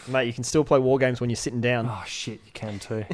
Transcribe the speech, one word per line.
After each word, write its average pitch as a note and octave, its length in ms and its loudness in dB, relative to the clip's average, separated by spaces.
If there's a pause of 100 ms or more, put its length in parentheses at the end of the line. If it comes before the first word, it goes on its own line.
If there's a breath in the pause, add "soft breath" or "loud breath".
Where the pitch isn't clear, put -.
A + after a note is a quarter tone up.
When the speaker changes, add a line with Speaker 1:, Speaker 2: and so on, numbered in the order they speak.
Speaker 1:
Mate, C3 180 0
you A#2+ 80 -2
can B2 100 -6
still D#3 200 2
play D3 160 4
war C3 180 4
games B2+ 220 2
when B2 100 0
you're A#2 60 0
sitting B2 260 -4
down. B2 260 2
Speaker 2:
Oh, G2+ 160 -6
shit, - 400 -10
you - 80 -20
can G#2 280 -8
too. A2 340 -6